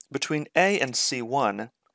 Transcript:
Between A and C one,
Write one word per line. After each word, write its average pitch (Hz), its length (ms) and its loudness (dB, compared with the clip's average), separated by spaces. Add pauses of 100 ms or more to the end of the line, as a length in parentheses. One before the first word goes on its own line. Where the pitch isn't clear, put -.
(120)
Between 151 440 -2
A 190 240 4
and 127 160 -2
C - 260 0
one, 113 480 0 (260)